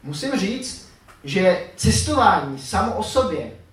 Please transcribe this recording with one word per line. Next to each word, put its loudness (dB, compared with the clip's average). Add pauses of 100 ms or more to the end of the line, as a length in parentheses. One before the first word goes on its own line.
musím -4
říct, -6 (320)
že 2
cestování 2
samo -2
o -4
sobě -2 (220)